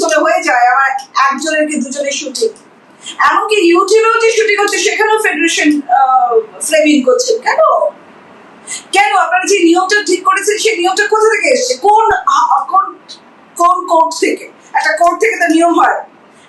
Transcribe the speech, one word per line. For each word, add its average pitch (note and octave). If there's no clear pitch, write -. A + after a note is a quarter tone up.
হলে D#4+
হয়ে D#4+
যায় B3
আমার C4
একজনের D4+
কি D4
দুজনের C#4
শুটিং। D4
এমনকি G4+
YouTube-এও A4
যে A4+
শুটিং G#4+
হচ্ছে G4+
সেখানেও A4
ফেডারেশন, E4
আহ, B3+
ফ্রেমিং D4+
করছেন। B3+
কেন, D#5+
কেন G4+
আপনারা F4+
যে G4
নিয়মটা F#4
ঠিক E4
করেছেন G4+
সেই G#4+
নিয়মটা F#4+
কোথা G#4+
থেকে -
এসছে? B4+
কোন, G#4+
আ-, -
আ-, G4+
কোন, F#4
কোন F4
কোর্ট E4
থেকে? -
একটা D#4
কোর্ট F4
থেকে A4
তো E4+
নিয়ম E4+
হয়, -